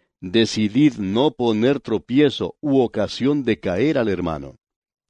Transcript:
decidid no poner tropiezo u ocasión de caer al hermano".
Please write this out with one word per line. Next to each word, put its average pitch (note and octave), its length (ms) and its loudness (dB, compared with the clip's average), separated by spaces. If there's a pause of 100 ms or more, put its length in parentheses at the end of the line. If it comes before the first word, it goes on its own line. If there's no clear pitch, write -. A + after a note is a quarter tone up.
(200)
decidid A2 760 2
no A2 360 0
poner A#2+ 480 0
tropiezo A#2 840 -2
u C#3 200 2
ocasión A#2+ 640 -2
de A2+ 160 0
caer A2+ 360 -2
al A#2 120 0
hermano". D#2+ 480 -6 (540)